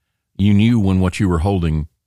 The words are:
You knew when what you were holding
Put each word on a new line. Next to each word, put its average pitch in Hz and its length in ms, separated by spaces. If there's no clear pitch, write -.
You 101 160
knew 113 260
when 95 200
what 92 200
you 101 100
were 85 100
holding 82 480